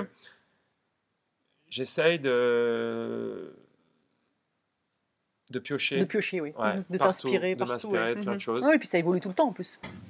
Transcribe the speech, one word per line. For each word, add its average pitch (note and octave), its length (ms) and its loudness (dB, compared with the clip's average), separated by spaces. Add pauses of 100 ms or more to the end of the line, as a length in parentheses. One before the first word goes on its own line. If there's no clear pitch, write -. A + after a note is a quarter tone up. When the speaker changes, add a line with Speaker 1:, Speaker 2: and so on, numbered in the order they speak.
Speaker 1:
euh, G2 40 -4 (1700)
j'essaye D#3+ 480 2
de, A#2 1400 0 (2000)
de B2 80 -8
piocher. C3+ 420 -2
Speaker 2:
De F#3+ 40 4
piocher, F#3+ 380 0
oui. D3 160 -6
Speaker 1:
Ouais, G#2+ 180 2
Speaker 2:
Mhm. F#3+ 140 -4
De F#3 80 -2
Speaker 1:
partout, - 0 -
Speaker 2:
t'inspirer F#3 560 2
Speaker 1:
de - 60 -4
Speaker 2:
partout, B2 120 -2
Speaker 1:
m'inspirer B2 380 0
Speaker 2:
ouais. A#2+ 60 0
Speaker 1:
de G#2 40 -6
plein G2 120 -2
de G2+ 40 -2
Speaker 2:
Mhm. G2 40 -6
Speaker 1:
choses. A#2 260 -2
Speaker 2:
Ah - 40 6
oui, D#4 80 6
puis - 100 -4
ça F3+ 100 2
évolue F3 220 2
tout G3 100 -6
le F3+ 40 -10
temps, D#4 140 4
en G3+ 40 -2
plus. - 260 -10 (320)